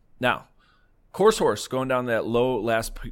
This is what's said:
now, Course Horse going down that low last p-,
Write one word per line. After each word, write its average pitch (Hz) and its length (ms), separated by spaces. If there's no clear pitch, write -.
now, - 280
Course 214 280
Horse 123 280
going 131 220
down 127 160
that 113 200
low 120 360
last 113 340
p-, - 160